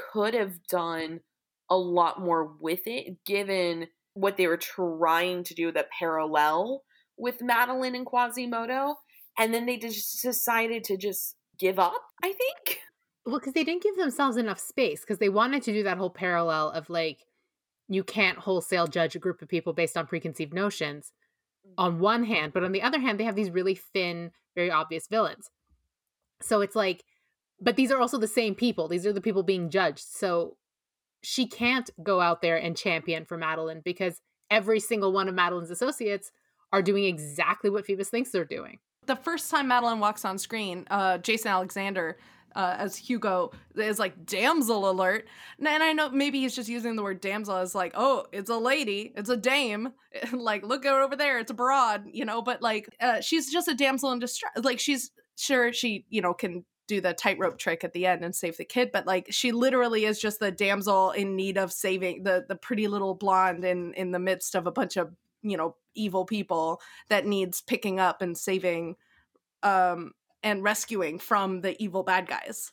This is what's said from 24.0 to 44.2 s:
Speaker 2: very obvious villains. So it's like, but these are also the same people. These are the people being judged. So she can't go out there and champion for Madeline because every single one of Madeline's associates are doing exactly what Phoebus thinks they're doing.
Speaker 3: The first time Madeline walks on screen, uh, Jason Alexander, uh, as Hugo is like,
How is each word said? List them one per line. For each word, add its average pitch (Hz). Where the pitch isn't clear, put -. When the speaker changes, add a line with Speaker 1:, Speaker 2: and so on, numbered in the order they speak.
Speaker 2:
very 175
obvious 160
villains. 196
So 214
it's 202
like, 190
but 240
these 262
are 262
also 247
the 214
same 220
people. 202
These 175
are 208
the 196
people 196
being 175
judged. 165
So 170
she -
can't 247
go 185
out 170
there 165
and 165
champion 160
for 170
Madeline 160
because 180
every 214
single 202
one 190
of 185
Madeline's 175
associates 208
are 196
doing 196
exactly 165
what 202
Phoebus 196
thinks 240
they're 175
doing. -
Speaker 3:
The 254
first 330
time 285
Madeline 233
walks 208
on 190
screen, 190
uh, 190
Jason 220
Alexander, 190
uh, 180
as 196
Hugo 190
is 214
like, 185